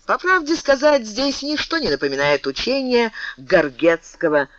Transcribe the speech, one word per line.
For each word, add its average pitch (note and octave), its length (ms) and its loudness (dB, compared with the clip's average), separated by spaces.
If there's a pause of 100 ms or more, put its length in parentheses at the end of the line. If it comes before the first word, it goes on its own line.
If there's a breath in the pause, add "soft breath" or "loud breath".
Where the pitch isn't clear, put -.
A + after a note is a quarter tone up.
«По G#3+ 100 0
правде E4+ 380 0
сказать, C#4 500 2
здесь C4 380 -4
ничто D4+ 360 -4
не B3+ 100 -2
напоминает C#3+ 580 0
учение A#3+ 680 0 (240 loud breath)
горгетского D3+ 1120 0 (100)